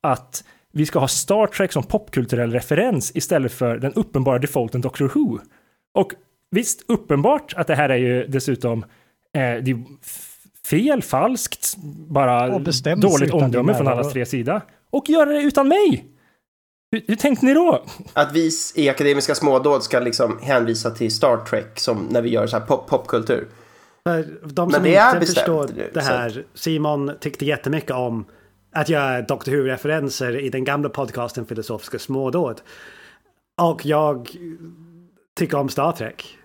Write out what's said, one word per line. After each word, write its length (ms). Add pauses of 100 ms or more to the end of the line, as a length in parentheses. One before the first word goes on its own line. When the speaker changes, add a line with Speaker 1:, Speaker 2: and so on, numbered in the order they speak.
Speaker 1:
att 420 (320)
vi 100
ska 140
ha 80
Star 400
Trek 240
som 120
popkulturell 680
referens 640
istället 360
för 260
den 160
uppenbara 460
defaulten 420
Doctor 320
Who. 260 (540)
Och 200 (380)
visst, 360
uppenbart 720
att 100
det 80
här 140
är 60
ju 320
dessutom, 560
eh, 0 (500)
det 380
är 120 (200)
f-, 340 (300)
fel, 340
falskt, 760 (300)
bara 480
Speaker 2:
Och 60
bestäms 400
Speaker 1:
dåligt 200
Speaker 2:
utan 180
din 40
Speaker 1:
omdöme 300
från 120
Speaker 2:
närvaro. 140
Speaker 1:
allas 140
tre 120
sida. 360 (280)
Och 200
göra 200
det 120
utan 260
mig! 380 (840)
Hur, 160
hur 80
tänkte 300
ni 80
då? 300 (300)
Speaker 3:
Att 200
vi 140
s-, 280
i 140
Akademiska 460
smådåd 480
ska 160
liksom 420
hänvisa 500
till 200
Star 340
Trek 340
som 300
när 120
vi 80
gör 180
så 100
här 80
pop-, 220
popkultur. 600 (600)
Speaker 4:
För 180 (180)
de 240
Speaker 3:
Men 60
Speaker 4:
som 100
Speaker 3:
det 120
är 120
Speaker 4:
inte 120
Speaker 3:
bestämt 180
Speaker 4:
förstår 380
Speaker 3:
nu, 180
Speaker 4:
det 80
Speaker 3:
så 120
Speaker 4:
här, 400
Simon 680
tyckte 260
jättemycket 460
om 340 (480)
att 160
göra 320
Doctor 300
Who-referenser 880
i 100
den 140
gamla 260
podcasten 560
Filosofiska 540
smådåd. 640 (1000)
Och 240
jag 440 (1080)
tycker 200
om 120
Star 220
Trek. 540